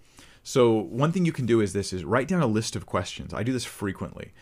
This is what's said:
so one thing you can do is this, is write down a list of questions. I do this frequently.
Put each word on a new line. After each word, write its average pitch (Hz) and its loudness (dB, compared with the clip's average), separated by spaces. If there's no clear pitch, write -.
so 117 4
one 113 0
thing 180 0
you 165 2
can 127 -4
do 113 6
is 92 0
this, 98 -4
is 92 -4
write 123 0
down 180 2
a 135 2
list 110 0
of 90 -8
questions. - -6
I - -4
do 127 0
this 120 -4
frequently. - -8